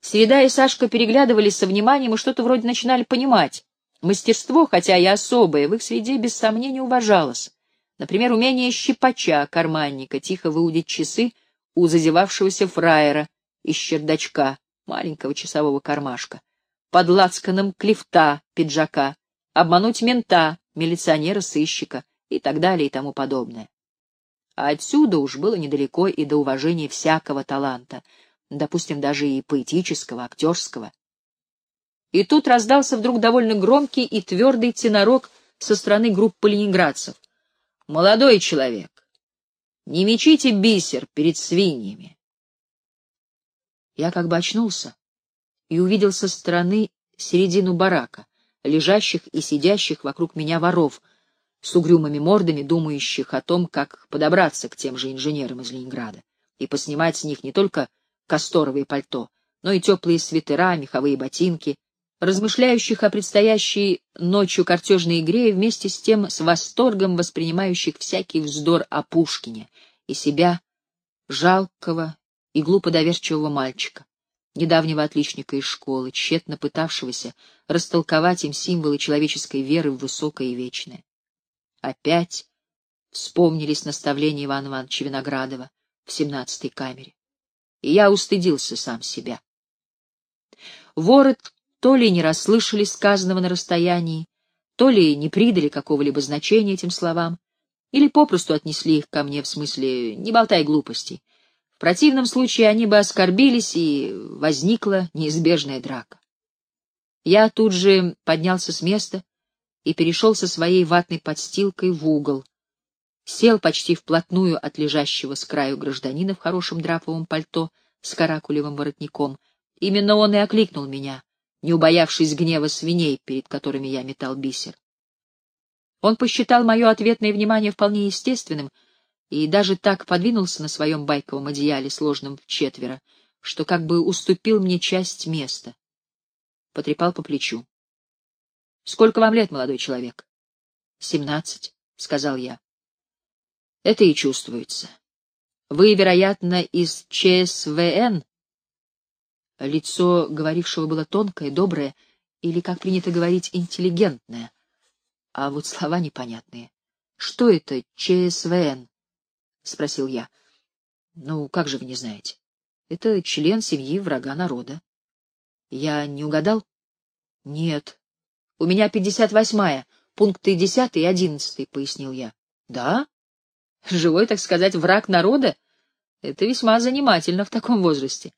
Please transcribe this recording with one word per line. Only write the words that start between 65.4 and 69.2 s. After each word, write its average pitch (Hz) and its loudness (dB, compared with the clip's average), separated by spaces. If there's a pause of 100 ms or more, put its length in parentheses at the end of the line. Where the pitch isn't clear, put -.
и - 0
вместе 202 0
с - -8
тем 214 2
с - -8
восторгом 185 0
воспринимающих 175 -4
всякий 185 -4
вздор 151 0
о 143 -4
Пушкине 120 -4 (380)